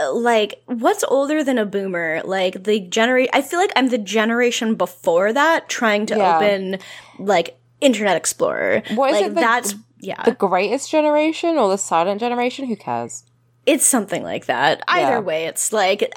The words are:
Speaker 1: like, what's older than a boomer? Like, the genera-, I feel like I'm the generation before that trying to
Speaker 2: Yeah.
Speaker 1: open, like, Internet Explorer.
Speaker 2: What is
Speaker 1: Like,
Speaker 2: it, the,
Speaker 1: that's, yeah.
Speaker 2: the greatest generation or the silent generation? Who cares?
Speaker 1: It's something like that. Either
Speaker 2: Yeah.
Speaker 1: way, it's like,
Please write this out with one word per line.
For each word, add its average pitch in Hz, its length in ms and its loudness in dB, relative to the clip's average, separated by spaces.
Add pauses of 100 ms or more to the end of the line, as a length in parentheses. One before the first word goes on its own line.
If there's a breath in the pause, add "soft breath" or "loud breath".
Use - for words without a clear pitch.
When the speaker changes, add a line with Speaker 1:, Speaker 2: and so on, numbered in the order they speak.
(120)
Speaker 1:
like, 226 540 0
what's 269 400 0
older 277 380 0
than 254 140 0
a 214 80 0
boomer? 175 580 -4
Like, 190 400 -2
the 214 160 2
genera-, 226 520 2
I 269 100 4
feel 339 180 -2
like 403 160 2
I'm 254 140 2
the 247 80 0
generation 226 760 0
before 185 580 0
that 294 360 2
trying 214 380 0
to 214 100 -2
Speaker 2:
Yeah. 185 200 4
Speaker 1:
open, 190 420 0 (420 loud breath)
like, 185 360 0 (240)
Internet 208 360 2
Explorer. 92 680 -2 (120)
Speaker 2:
What 269 160 2
is 302 100 0
Speaker 1:
Like, 392 60 2
Speaker 2:
it, - 100 -6
the, 339 40 2
Speaker 1:
that's, 226 340 0 (260)
yeah. - 240 -10
Speaker 2:
the 233 80 2
greatest 196 580 -2
generation 311 680 2
or 220 100 4
the 190 100 2
silent 185 400 0
generation? 240 480 -2
Who 233 100 -4
cares? 120 460 -6 (440)
Speaker 1:
It's 277 200 4
something 190 380 -2
like 92 220 -8
that. 131 420 2
Either 311 240 2
Speaker 2:
Yeah. - 80 0
Speaker 1:
way, 165 260 -4
it's - 260 -6
like, 202 440 0